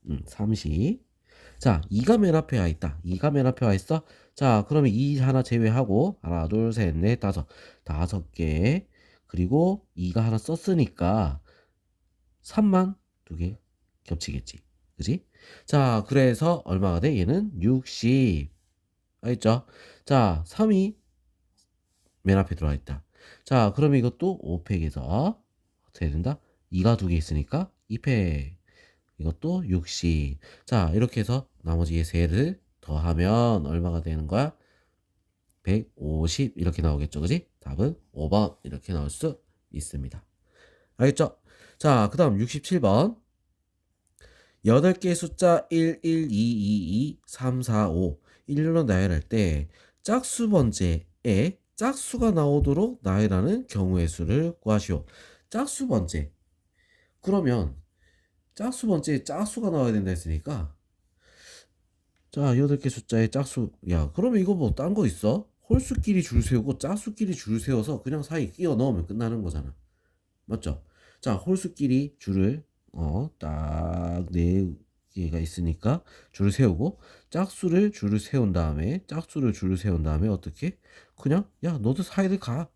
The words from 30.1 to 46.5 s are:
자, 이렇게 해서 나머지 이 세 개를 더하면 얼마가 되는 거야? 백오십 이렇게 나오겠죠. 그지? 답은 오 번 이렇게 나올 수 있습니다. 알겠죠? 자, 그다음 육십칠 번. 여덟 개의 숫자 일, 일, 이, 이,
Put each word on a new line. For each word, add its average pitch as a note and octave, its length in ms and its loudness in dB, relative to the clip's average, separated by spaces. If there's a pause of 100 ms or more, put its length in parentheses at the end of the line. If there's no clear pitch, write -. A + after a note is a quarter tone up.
자, F#2+ 300 2
이렇게 A#2+ 260 0
해서 B2 280 -4 (140)
나머지 E2 360 0
이 D#2+ 60 0
세 E2 160 -2
개를 A2 400 0 (200)
더하면 E2+ 840 0
얼마가 E2+ 340 -2
되는 D#2+ 260 -4
거야? A#2+ 300 -2 (1080)
백오십 E2 920 -2
이렇게 E2 260 -2
나오겠죠. D2 380 0
그지? A#2 280 -2 (120)
답은 G2 380 -4 (140)
오 D2+ 180 -6
번 G2+ 320 2
이렇게 C2+ 300 -10
나올 D2 180 -2
수 - 300 -6 (300)
있습니다. C#2+ 540 -10 (720)
알겠죠? C#3+ 420 0 (400)
자, B2 320 4
그다음 B2 300 2
육십칠 D3 400 -2
번. B2+ 360 4 (1500)
여덟 C#3+ 280 6
개의 F3+ 220 0
숫자 E3+ 560 2
일, E3 320 0
일, D#3+ 280 0
이, G#2+ 40 -2
이, G#2+ 760 0